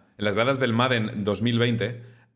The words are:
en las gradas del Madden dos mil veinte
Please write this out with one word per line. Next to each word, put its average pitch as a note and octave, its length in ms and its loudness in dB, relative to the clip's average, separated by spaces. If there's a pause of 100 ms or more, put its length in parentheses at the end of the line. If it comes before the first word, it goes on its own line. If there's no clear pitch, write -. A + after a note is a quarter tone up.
(200)
en G#2 60 -4
las G#2 100 0
gradas B2 240 2
del B2 140 0
Madden A2+ 500 0
dos G2+ 180 0
mil A#2 160 0
veinte A#2 460 0 (320)